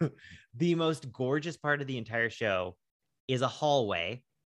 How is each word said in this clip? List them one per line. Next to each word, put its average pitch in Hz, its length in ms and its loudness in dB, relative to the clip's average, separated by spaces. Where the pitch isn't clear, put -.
<laughs> - 520 -6
the 170 220 2
most 160 360 0
gorgeous 147 460 0
part 147 240 0
of 131 60 -8
the 131 100 -4
entire 113 320 0
show 92 480 0
is 127 140 0
a 127 60 2
hallway 117 760 0